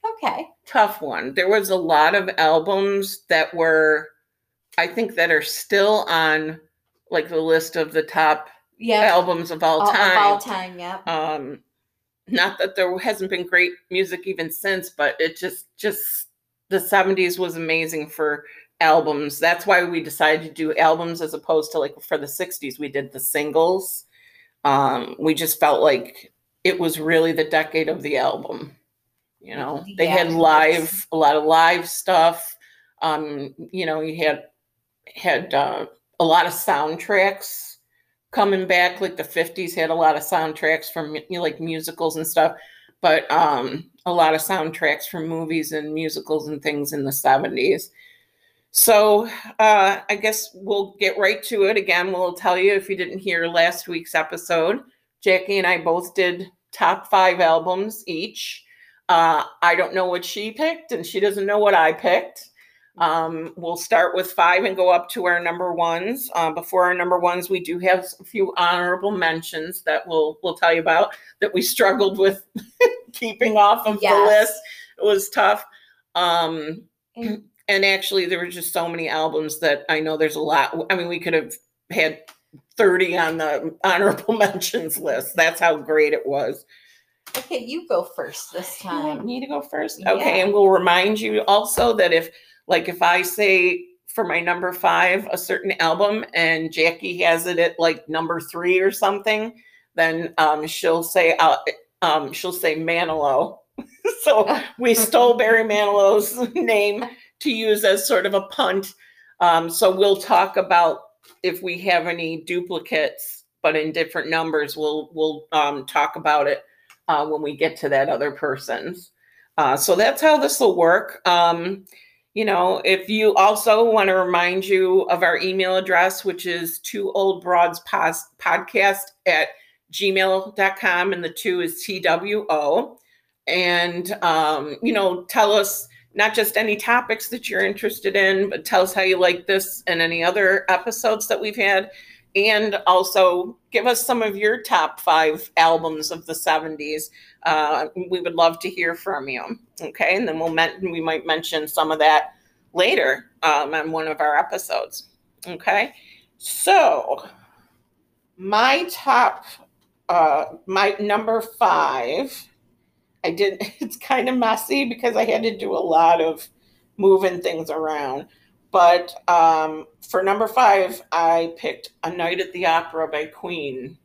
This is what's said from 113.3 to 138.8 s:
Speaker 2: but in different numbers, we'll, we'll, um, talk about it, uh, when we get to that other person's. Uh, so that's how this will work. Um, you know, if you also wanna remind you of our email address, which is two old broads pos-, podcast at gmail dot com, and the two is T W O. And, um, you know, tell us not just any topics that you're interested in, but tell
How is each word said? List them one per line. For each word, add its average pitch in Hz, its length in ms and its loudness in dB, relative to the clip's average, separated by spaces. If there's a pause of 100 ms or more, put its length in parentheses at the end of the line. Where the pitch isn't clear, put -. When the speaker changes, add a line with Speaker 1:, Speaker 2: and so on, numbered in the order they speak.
Speaker 2:
but 156 160 0
in 156 160 -4
different 160 360 -6
numbers, 156 460 -2
we'll, 151 380 -6
we'll, 156 400 -4
um, 143 320 -2
talk 147 320 -2
about 151 300 0
it, - 160 -4 (440)
uh, 151 200 0
when 156 140 -4
we 147 140 -6
get 156 220 -2
to 151 120 -6
that 139 200 2
other 143 220 -2
person's. 143 800 -8 (460)
Uh, 139 200 2
so 180 180 2
that's 226 260 2
how 311 160 6
this 277 220 0
will 202 160 4
work. 175 500 2
Um, 175 600 2 (480)
you 220 100 -4
know, 185 400 0
if 190 240 0
you 214 280 2
also 214 540 4
wanna 196 260 4
remind 180 500 0
you 185 380 4
of 175 200 0
our 170 140 2
email 185 400 -2
address, 185 480 0
which 180 200 -6
is 170 340 -6
two 202 340 -8
old 190 280 0
broads 175 400 2
pos-, 165 460 -4 (100)
podcast 190 720 0 (140)
at 156 240 2 (440)
gmail 190 640 0
dot 196 200 0
com, 185 360 0
and 175 100 -6
the 160 60 -6
two 180 320 -4
is 170 220 -6
T 185 180 -8
W 196 480 0
O. 160 480 0 (500)
And, 175 640 -2 (120)
um, 156 600 0
you 240 100 0
know, 185 300 0
tell 208 300 2
us 202 340 -2 (260)
not 214 220 0
just 214 200 0
any 214 200 0
topics 233 540 -2
that 240 200 -10
you're 190 160 -2
interested 202 500 -4
in, 196 320 2
but - 160 -8
tell 185 200 2